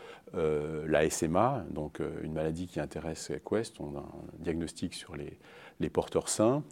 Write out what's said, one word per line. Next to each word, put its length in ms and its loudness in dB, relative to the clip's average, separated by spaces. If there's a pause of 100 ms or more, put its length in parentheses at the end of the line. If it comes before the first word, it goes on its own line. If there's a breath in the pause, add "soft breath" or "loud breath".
(360 loud breath)
euh, 520 2
la 180 6
S 180 2
M 120 4
A, 340 4
donc, 320 -4
euh, 80 -2 (140)
une 100 -4
maladie 340 0
qui 120 -6
intéresse 520 -4 (160)
Quest. 320 0
On 160 -6
a 40 -6
un 400 -12
diagnostic 540 -2
sur 220 -12
les, 240 -10 (400 loud breath)
les 100 2
porteurs 380 2
sains 440 4